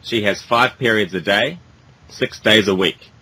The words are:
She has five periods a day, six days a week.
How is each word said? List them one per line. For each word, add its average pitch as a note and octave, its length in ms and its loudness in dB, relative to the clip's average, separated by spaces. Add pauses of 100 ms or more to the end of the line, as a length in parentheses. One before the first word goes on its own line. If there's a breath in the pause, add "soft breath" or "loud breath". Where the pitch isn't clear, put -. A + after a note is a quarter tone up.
She A2+ 200 -4
has G2 180 -2
five B2 280 2 (100)
periods G#2+ 360 0
a F2+ 40 -2
day, G#2+ 380 -2 (520)
six - 340 -8
days G#2+ 240 4
a G2 80 0
week. - 340 -4 (120)